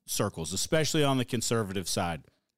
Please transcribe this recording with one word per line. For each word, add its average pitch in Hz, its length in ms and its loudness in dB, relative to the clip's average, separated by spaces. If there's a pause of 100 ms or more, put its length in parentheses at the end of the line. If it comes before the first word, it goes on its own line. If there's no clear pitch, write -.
circles, - 480 -2
especially 156 500 2
on 139 140 4
the 123 80 0
conservative 104 640 -2
side. 87 340 -2 (340)